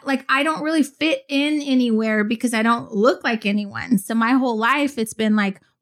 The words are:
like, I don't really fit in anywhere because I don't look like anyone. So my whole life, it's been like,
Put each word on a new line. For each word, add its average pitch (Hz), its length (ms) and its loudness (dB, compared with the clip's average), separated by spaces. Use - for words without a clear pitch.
like, 269 240 -4
I 269 140 2
don't 311 220 -2
really 311 180 2
fit 320 460 -2
in 285 340 0
anywhere 220 600 2
because 233 300 -2
I 220 100 0
don't 233 280 0
look 240 300 2
like 226 240 -2
anyone. 208 520 -2
So 226 180 -4
my 226 160 2
whole 254 260 2
life, 269 400 0
it's 220 160 -4
been 214 220 2
like, 196 240 0